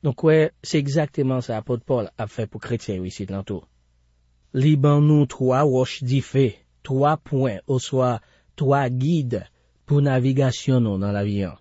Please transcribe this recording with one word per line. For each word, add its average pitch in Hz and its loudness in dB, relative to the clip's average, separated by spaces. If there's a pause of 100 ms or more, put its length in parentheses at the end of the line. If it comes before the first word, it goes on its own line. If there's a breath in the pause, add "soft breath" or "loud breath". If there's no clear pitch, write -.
Donk 139 -2
wè, 156 4
se - -2
egzakteman 139 -2
sa 113 -6
apot 120 -4
Pòl 117 -2
ap 107 -8
fè 113 -6
pou - -14
kretyen 107 -6
yo 92 -6
isit 95 -10
lan 98 -6
tou. 95 -8 (880)
Li 147 4
ban 147 4
nou 147 4
twa 127 0
wòch 131 0
dife, 131 0 (320)
twa 143 0
pwen, 131 -4
oswa 127 -2 (400 soft breath)
twa 139 2
gid 127 -2 (480)
pou 143 4
navigasyon 131 2
nou 98 -2
nan 101 -2
lavi 101 -2
an. - -14